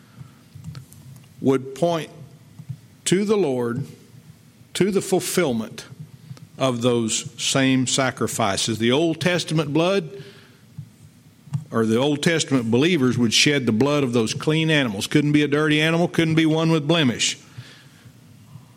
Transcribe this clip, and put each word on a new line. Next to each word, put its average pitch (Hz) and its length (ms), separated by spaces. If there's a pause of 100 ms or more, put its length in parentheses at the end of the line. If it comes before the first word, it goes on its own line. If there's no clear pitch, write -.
(1400)
would 135 340
point 170 340 (960)
to 196 200
the 208 120
Lord, 123 480 (880)
to 196 180
the 190 100
fulfillment 135 840 (720)
of 127 240
those 120 500 (100)
same 131 460
sacrifices. 113 920
The 117 120
Old 160 280
Testament 156 540
blood, 170 500 (1500)
or 113 140
the 110 120
Old 147 260
Testament 135 480
believers 127 460
would 120 160
shed 143 320
the 117 60
blood 139 320
of 120 100
those 113 200
clean 160 360
animals. 123 380
Couldn't 147 260
be 147 100
a 143 40
dirty 151 340
animal, 165 260
couldn't 165 280
be 160 100
one 160 260
with 151 160
blemish. 147 500 (1400)